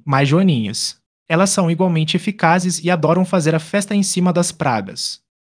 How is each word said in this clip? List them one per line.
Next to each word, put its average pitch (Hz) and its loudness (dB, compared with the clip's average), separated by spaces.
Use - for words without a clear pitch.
mais 139 2
joaninhas. 139 0
Elas 185 2
são 185 0
igualmente 165 0
eficazes 180 0
e 170 0
adoram 175 2
fazer 160 0
a 156 2
festa 202 -4
em 202 2
cima 180 0
das 175 0
pragas. 113 -6